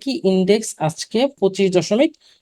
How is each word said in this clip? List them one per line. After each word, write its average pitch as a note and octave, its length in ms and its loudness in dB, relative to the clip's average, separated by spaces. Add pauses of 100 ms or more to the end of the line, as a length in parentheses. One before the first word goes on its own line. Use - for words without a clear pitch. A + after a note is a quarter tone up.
কি, C#4 80 -6 (200)
ইনডেক্স F#3+ 360 2 (200)
আজকে - 320 -6 (200)
পঁচিশ G3 360 0
দশমিক G#3+ 360 0 (300)